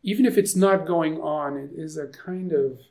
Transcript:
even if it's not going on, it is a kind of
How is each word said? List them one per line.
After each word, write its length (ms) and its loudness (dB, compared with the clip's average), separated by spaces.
even 220 2
if 100 2
it's 200 2
not 320 4
going 340 0
on, 360 -4
it 180 -10
is 200 -10
a 120 -8
kind 460 -8
of 260 0